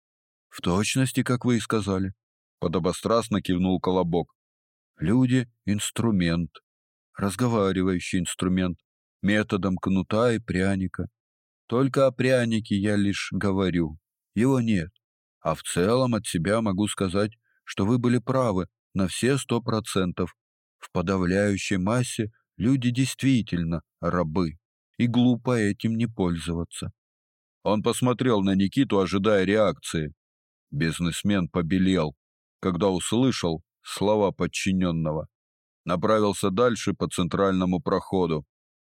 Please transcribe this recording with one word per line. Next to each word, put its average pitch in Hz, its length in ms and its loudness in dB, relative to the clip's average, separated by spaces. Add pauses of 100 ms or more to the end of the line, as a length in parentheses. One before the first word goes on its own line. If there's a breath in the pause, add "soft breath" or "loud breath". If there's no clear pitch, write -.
(480)
«В - 140 -20
точности, 117 600 0
как 123 220 -2
вы 120 140 2
и - 20 -2
сказали», 95 540 -2 (460)
подобострастно 92 840 0
кивнул 92 400 0
Колобок. 87 520 0 (640)
«Люди — 123 520 2 (160)
инструмент, 92 840 0 (640)
разговаривающий 95 1040 0
инструмент, 92 600 -2 (420)
методом 98 540 0
кнута 95 560 0
и 110 80 0
пряника. 95 720 -2 (580)
Только 135 400 2
о 127 40 0
прянике 120 640 2
я 104 180 2
лишь 98 380 0
говорю, 90 640 0 (340)
его 127 280 2
нет. 101 300 -2 (500)
А 80 140 -2
в - 80 -12
целом 117 520 0
от 104 100 -4
себя 101 360 0
могу 101 260 0
сказать, 101 460 -2 (320)
что - 200 -2
вы 123 120 2
были 120 220 2
правы 117 480 0 (260)
на 95 160 0
все 131 280 0
сто 117 240 -2
процентов. 95 720 -2 (420)
В - 140 -20
подавляющей 95 840 0
массе 110 540 -2 (260)
люди 123 320 2
действительно 113 920 0 (180)
рабы, 85 580 -2 (400)
и 123 100 2
глупо 123 500 2
этим 113 400 0
не 113 100 0
пользоваться». 85 840 -4 (720)
Он 107 180 0
посмотрел 120 600 2
на 98 100 2
Никиту, 98 460 2
ожидая 95 440 2
реакции. 87 720 0 (560)
Бизнесмен 82 800 -2
побелел, 90 640 0 (440)
когда 95 300 0
услышал 92 720 0 (180)
слова 101 500 0
подчиненного. 85 960 -2 (560)
Направился 101 680 2
дальше 107 420 0
по 90 140 -4
центральному 92 720 0
проходу. 87 680 -2 (440)